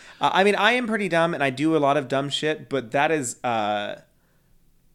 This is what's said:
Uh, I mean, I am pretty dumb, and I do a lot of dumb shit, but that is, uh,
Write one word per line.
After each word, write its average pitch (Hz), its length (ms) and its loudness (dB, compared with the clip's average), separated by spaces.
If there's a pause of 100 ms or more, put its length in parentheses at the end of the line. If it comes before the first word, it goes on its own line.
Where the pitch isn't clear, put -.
(220)
Uh, 139 120 2
I 185 100 4
mean, 202 120 4
I 208 180 2
am 247 120 0
pretty 208 240 -2
dumb, 170 240 2
and 143 100 -2
I 139 60 2
do 151 260 0
a 156 40 4
lot 139 180 4
of 135 100 -2
dumb 139 220 -2
shit, 151 400 -4
but 127 220 -4
that 143 200 2
is, 139 320 -4
uh, 104 520 -2 (1000)